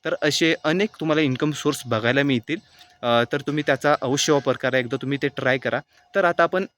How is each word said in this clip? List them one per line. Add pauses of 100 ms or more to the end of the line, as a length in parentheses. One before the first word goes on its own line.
तर
असे (100)
अनेक (100)
तुम्हाला
इन्कम
सोर्स
बघायला
मिळतील. (460)
अ,
तर
तुम्ही
त्याचा
अवश्य
वापर
करा,
एकदा
तुम्ही
ते
ट्राय
करा. (340)
तर
आता
आपण (120)